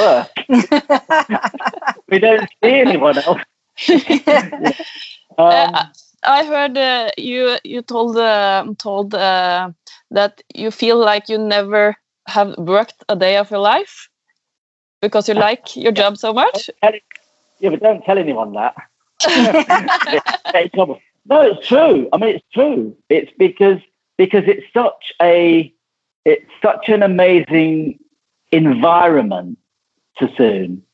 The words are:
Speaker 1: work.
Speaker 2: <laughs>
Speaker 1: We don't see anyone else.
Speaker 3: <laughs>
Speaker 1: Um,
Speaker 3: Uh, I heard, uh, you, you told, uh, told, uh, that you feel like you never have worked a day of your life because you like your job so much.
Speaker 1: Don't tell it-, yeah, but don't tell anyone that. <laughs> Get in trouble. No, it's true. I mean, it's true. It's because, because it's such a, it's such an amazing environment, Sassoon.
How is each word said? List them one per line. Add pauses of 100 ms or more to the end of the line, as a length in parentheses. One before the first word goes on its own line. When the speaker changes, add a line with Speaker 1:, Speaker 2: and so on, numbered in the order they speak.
Speaker 1:
work. (180)
Speaker 2:
<laughs>
Speaker 1:
We
don't (140)
see (120)
anyone
else. (460)
Speaker 3:
<laughs> (640)
Speaker 1:
Um,
Speaker 3:
Uh, (380)
I
heard,
uh,
you,
you
told,
uh, (120)
told,
uh, (400)
that (120)
you
feel
like
you
never (320)
have
worked
a
day
of
your
life (920)
because
you
like
your
job
so
much.
Speaker 1:
Don't
tell
it-, (560)
yeah,
but
don't
tell
anyone
that. (460)
<laughs> (1300)
Get
in
trouble. (260)
No,
it's
true.
I
mean,
it's
true. (120)
It's
because, (380)
because
it's
such
a, (540)
it's (100)
such
an
amazing (520)
environment, (600)
Sassoon. (100)